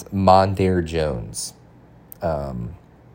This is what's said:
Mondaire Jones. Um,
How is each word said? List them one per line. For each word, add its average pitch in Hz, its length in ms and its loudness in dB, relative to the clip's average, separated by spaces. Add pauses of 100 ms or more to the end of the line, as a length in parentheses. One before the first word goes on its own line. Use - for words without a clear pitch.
(140)
Mondaire 95 680 4
Jones. 76 720 -4 (680)
Um, 71 540 -6 (400)